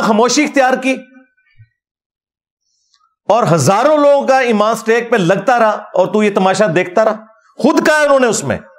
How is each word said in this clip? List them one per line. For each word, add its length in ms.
خاموشی 420
اختیار 280
کی، 120
اور 240
ہزاروں 440
لوگوں 300
کا 140
ایمان 360
سٹیک 340
پہ 80
لگتا 400
رہا، 120
اور 120
تو 160
یہ 120
تماشا 400
دیکھتا 300
رہا۔ 200
خود 280
کہا 160
انہوں 180
نے 60
اس 180
میں 140